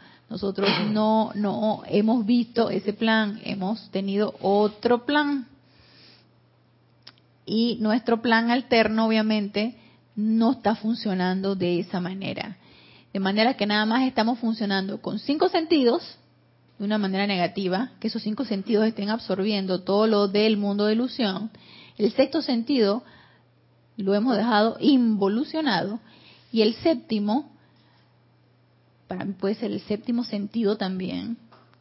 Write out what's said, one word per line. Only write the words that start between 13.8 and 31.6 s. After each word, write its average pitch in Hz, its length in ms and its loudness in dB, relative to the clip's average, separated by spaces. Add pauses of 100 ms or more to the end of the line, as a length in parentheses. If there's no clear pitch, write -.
más 233 160 2
estamos 240 360 0
funcionando 208 640 -2
con - 180 -6
cinco 311 300 0
sentidos 320 680 0 (640)
de 202 40 -4
una 214 120 0
manera 196 300 0
negativa, 185 720 -2
que 226 80 -4
esos 226 140 -6
cinco 214 220 -4
sentidos 208 420 0
estén 208 220 -4
absorbiendo 196 760 -2
todo 208 260 2
lo 208 180 4
del 208 300 2
mundo 202 300 0
de 214 80 2
ilusión. 220 540 -2 (480)
El 214 140 2
sexto 262 320 0
sentido 233 640 0 (920)
lo 196 200 0
hemos 233 200 2
dejado 226 440 2
involucionado. 226 1200 2 (500)
Y 226 120 2
el 220 120 2
séptimo, 226 800 -2 (1500)
para 185 180 -8
mí 196 80 -6
puede 196 220 -4
ser 208 160 -6
el 202 120 -6
séptimo 233 420 -2
sentido 208 520 -2
también, 185 600 -6 (440)